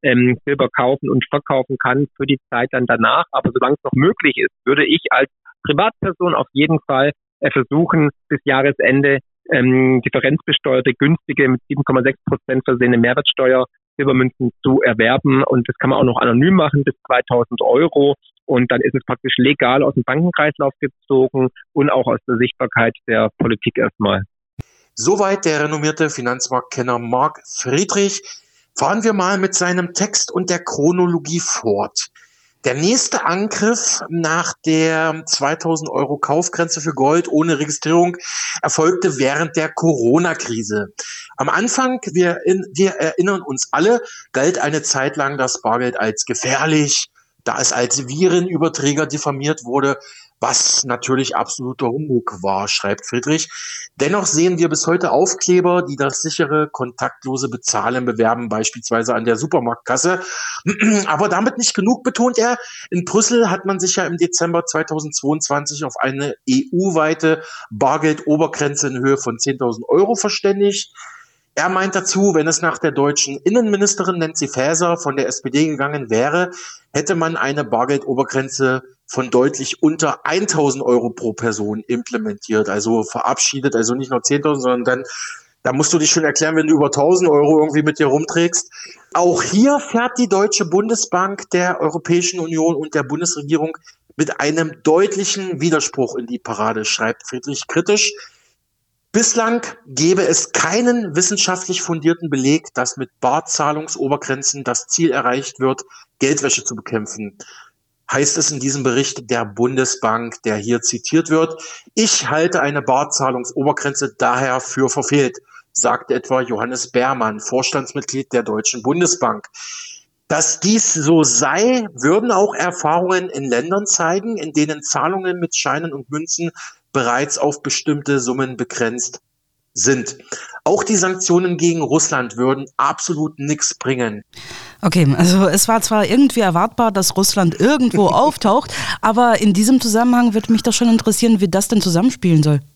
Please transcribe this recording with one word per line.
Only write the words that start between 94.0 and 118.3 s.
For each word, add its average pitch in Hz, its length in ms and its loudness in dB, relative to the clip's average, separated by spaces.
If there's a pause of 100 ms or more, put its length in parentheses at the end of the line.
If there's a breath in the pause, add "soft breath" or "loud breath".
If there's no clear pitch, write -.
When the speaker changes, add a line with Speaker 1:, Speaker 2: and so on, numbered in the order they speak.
Speaker 2:
mit 156 240 -4
einem 156 440 -2
deutlichen 190 760 0
Widerspruch 143 560 0
in 120 120 -8
die 120 120 -8
Parade, 110 460 -4
schreibt - 420 -4
Friedrich 131 400 -8
kritisch. 208 460 0 (1000 loud breath)
Bislang 226 520 0 (240)
gebe 160 340 2
es - 300 0
keinen 220 640 0
wissenschaftlich 185 640 -2
fundierten 165 480 0
Beleg, 143 460 2
dass 127 200 -4
mit 131 140 -8 (120)
Barzahlungsobergrenzen 143 1400 -2
das 120 220 -4
Ziel 165 240 0
erreicht 135 500 -2
wird, 131 220 0 (380 loud breath)
Geldwäsche 131 440 0
zu - 120 -8
bekämpfen, 107 640 -8 (720 loud breath)
heißt 143 260 0
es 156 140 -2
in 143 80 -8
diesem 135 240 -4
Bericht 127 480 -2
der 117 140 -2
Bundesbank, 117 1000 -2
der 107 140 -2
hier 113 240 -2
zitiert 151 500 -2
wird. 160 280 0 (360 loud breath)
„Ich - 340 0
halte 160 320 0
eine 143 220 -2
Barzahlungsobergrenze 135 1300 -2
daher 127 440 0
für 131 300 -2
verfehlt“, 139 500 0 (340 soft breath)
sagte 120 400 0
etwa 131 280 0
Johannes 120 500 -4
Beermann, 123 480 0
Vorstandsmitglied 131 920 -4